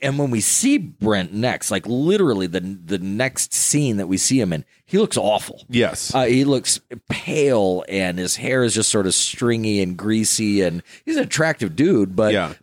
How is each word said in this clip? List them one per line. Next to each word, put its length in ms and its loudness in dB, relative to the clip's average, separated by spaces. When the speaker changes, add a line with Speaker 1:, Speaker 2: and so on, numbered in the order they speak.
Speaker 1:
and 180 -2
when 100 0
we 120 0
see 360 2
Brent 540 -2
next, 400 -2
like, 160 -2
literally 600 2
the, 120 -2
the 400 -6
next 540 -4
scene 420 0
that 120 -2
we 100 2
see 240 2
him 100 0
in, 140 -4
he 120 -2
looks 180 0
awful. 540 -2
Speaker 2:
Yes. 440 0
Speaker 1:
Uh, 100 2
he 200 4
looks 380 0
pale 800 0
and 320 -2
his 160 -4
hair 280 0
is 100 2
just 180 0
sort 160 2
of 60 0
stringy 680 0
and 140 -2
greasy, 640 0
and 220 0
he's 100 -2
an 80 2
attractive 540 -2
dude, 380 2
but, 180 2
Speaker 2:
Yeah. 300 -2